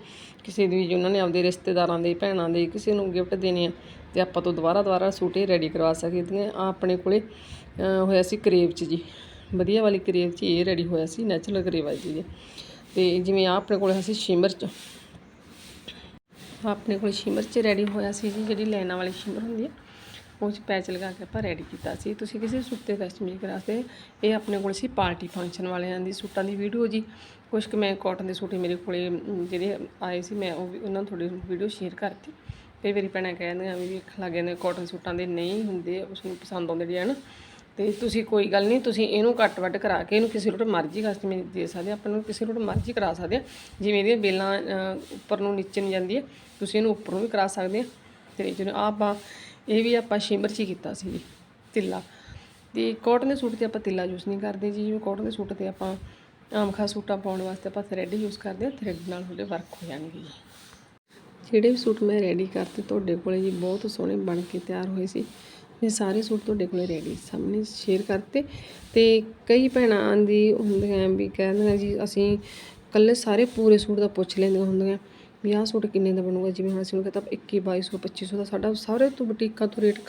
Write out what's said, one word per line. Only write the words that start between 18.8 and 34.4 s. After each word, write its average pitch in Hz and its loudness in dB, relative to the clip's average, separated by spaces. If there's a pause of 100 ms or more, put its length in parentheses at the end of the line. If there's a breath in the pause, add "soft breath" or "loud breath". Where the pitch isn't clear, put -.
ਵਾਲੀ 185 -2
ਸ਼ਿਮਰ 190 -8
ਹੁੰਦੀ 226 -4
ਆ, 320 -6 (720 loud breath)
ਉਹ 208 0
'ਚ 208 -10
ਪੈਚ 190 -2
ਲਗਾ 185 -6
ਕੇ 185 -14
ਆਪਾਂ 220 -6
ਰੈਡੀ 175 -4
ਕੀਤਾ - -8
ਸੀ। - -6
ਤੁਸੀਂ 214 -8
ਕਿਸੇ 226 -2
ਸੂਟ 247 -8
'ਤੇ 202 -4
ਕਸਟਮਾਈਜ਼ 185 -6
ਕਰਾ 190 -8
ਸਕਦੇ 214 -4
ਹੋ। 247 -4 (400 loud breath)
ਇਹ 214 4
ਆਪਣੇ 208 -2
ਕੋਲ 196 -2
ਸੀ 254 -4
ਪਾਰਟੀ 180 0
ਫੰਕਸ਼ਨ 180 -8
ਵਾਲਿਆਂ 180 -4
ਦੀ 185 -4
ਸੂਟਾਂ 202 -4
ਦੀ 202 -4
ਵੀਡੀਓ 214 0
ਜੀ। 220 -2 (480 loud breath)
ਕੁਛ 220 0
ਕੁ 214 -4
ਮੈਂ 196 2
ਕਾਟਨ 190 -2
ਦੇ 185 -4
ਸੂਟ 180 -6
ਹੀ 190 -2
ਮੇਰੇ 180 0
ਕੋਲੇ, 180 -4
ਅਮ, 175 -4
ਜਿਹੜੇ 190 -2 (240)
ਆਏ 180 -4
ਸੀ, 190 -8
ਮੈਂ 190 -2
ਉਹ 180 -6
ਵੀ 185 -12
ਉਹਨਾਂ 196 -4
ਨੂੰ 208 -6
ਥੋੜ੍ਹੀ 175 -4 (180)
ਵੀਡੀਓ 190 -2
ਸ਼ੇਅਰ 185 -8
ਕਰਤੀ। 202 -8 (520 loud breath)
ਕਈ 208 0
ਵਾਰੀ 196 0
ਭੈਣਾਂ 185 -4
ਕਹਿ 175 -6
ਦਿੰਦੀਆਂ 185 -6
ਵੀ 180 -4
ਵੇਖਣ 190 -10
ਲੱਗ 180 -6
ਜਾਂਦੇ 175 -2